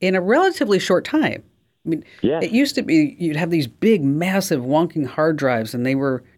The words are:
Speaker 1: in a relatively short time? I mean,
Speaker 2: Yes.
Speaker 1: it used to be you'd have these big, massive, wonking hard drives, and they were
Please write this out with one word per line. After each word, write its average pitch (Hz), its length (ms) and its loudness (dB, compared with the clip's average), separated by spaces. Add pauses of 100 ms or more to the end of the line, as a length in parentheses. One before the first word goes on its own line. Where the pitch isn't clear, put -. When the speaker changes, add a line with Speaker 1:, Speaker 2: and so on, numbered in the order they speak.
Speaker 1:
in 190 140 0
a 185 60 0
relatively 233 580 2
short 180 260 0
time? 285 380 -2 (420)
I - 40 -6
mean, 160 160 -4 (160)
Speaker 2:
Yes. 151 240 0
Speaker 1:
it - 60 -6
used 269 240 2
to 254 80 -2
be 156 360 2
you'd 160 180 -2
have 170 140 -2
these 156 160 2
big, 185 380 2
massive, 175 580 0
wonking 151 440 0
hard 156 320 0
drives, 120 340 0
and 123 140 -2
they 131 80 0
were 135 280 -2 (160)